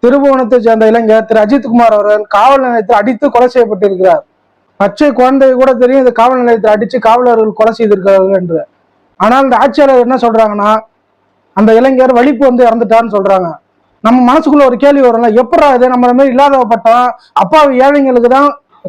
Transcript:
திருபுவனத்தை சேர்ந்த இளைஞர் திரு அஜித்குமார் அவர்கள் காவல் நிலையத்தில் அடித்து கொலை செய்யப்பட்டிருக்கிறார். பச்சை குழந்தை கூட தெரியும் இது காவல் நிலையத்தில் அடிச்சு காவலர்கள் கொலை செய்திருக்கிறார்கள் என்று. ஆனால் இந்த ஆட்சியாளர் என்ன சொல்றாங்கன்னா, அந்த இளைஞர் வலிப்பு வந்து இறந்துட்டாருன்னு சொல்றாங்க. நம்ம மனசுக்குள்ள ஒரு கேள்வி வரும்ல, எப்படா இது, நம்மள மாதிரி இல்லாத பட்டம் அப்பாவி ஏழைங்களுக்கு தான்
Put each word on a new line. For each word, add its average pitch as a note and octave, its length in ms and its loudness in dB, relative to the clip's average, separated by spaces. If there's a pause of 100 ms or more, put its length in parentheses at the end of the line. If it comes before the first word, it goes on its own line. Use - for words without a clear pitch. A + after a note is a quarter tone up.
திருபுவனத்தை C4 580 0
சேர்ந்த A3 280 0
இளைஞர் A3 400 0
திரு G#3+ 120 0
அஜித்குமார் A3+ 560 0
அவர்கள் G#3 260 -2 (120)
காவல் C4 300 2
நிலையத்தில் A#3 340 -2
அடித்து A3 320 -4
கொலை B3 240 0
செய்யப்பட்டிருக்கிறார். G3 680 0 (580)
பச்சை G3+ 280 -2 (100)
குழந்தை C4 300 2 (100)
கூட C4 120 2 (120)
தெரியும் B3+ 220 2
இது A#3+ 160 0
காவல் B3+ 200 0
நிலையத்தில் A3+ 340 0
அடிச்சு G#3+ 320 -4
காவலர்கள் A3+ 520 0
கொலை A3 160 0
செய்திருக்கிறார்கள் G3 640 0
என்று. E3+ 220 -6 (600)
ஆனால் B3 260 0
இந்த B3 180 0
ஆட்சியாளர் C4+ 420 0
என்ன B3+ 180 -2
சொல்றாங்கன்னா, G#3+ 460 0 (880)
அந்த G#3+ 220 2
இளைஞர் B3+ 400 0
வலிப்பு C4 300 0
வந்து B3 200 0
இறந்துட்டாருன்னு A3+ 480 -2
சொல்றாங்க. F#3+ 340 -2 (540)
நம்ம A#3 140 2 (120)
மனசுக்குள்ள C#4+ 400 2
ஒரு B3 140 -4
கேள்வி C#4+ 220 2
வரும்ல, A#3 240 0 (120)
எப்படா D4+ 340 0
இது, B3 180 0
நம்மள B3 240 0
மாதிரி C4+ 160 0
இல்லாத C#4 260 2 (120)
பட்டம் A#3 340 0 (360)
அப்பாவி C#4 440 0
ஏழைங்களுக்கு C4 500 0
தான் C#4+ 140 0 (380)